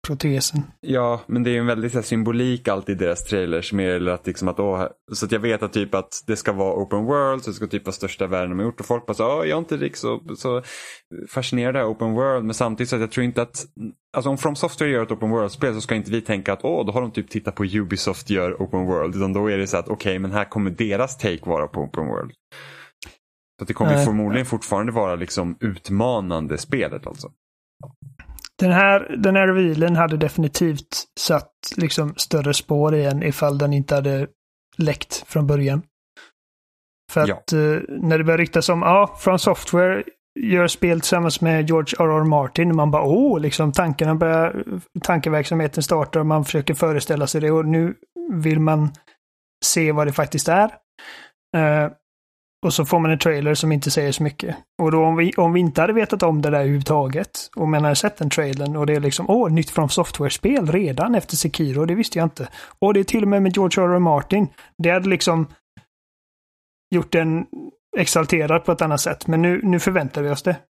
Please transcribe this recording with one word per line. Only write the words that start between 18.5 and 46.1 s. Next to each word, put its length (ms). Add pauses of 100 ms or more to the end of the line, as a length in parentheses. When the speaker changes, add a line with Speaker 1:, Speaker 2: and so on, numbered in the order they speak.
Speaker 2:
open 320
world, 300
utan 180
då 180
är 60
det 100
så 100
att, 100
okej, 320
men 120
här 140
kommer 260
deras 460
take 320
vara 180
på 140
open 260
world. 240 (1300)
Så 40
att 40
det 60
kommer 180
ju 60
Speaker 1:
Nej. 80
Speaker 2:
förmodligen 400
fortfarande 460
vara 240
liksom 440
utmanande 1000
spelet 500
alltså. 240 (1300)
Speaker 1:
Den 120
här, 460
den 180
här 120
revealen 480
hade 220
definitivt 840 (160)
satt 320 (260)
liksom 380
större 380
spår 420
i 100
en 180
ifall 340
den 160
inte 220
hade 320 (500)
läckt 500
från 200
början. 340 (1300)
För 160
Speaker 2:
Ja. 80
Speaker 1:
att, 180
eh, 60 (300)
när 280
det 60
börjar 140
ryktas 320
om, 120
ja, 380
From 200
Software 640 (360)
gör 280
spel 340
tillsammans 400
med 280
George 300
R 200
R 40
Martin, 520
man 160
bara, 120
åh, 360
liksom 320
tankarna 440
börjar, 500 (380)
tankeverksamheten 800
startar 360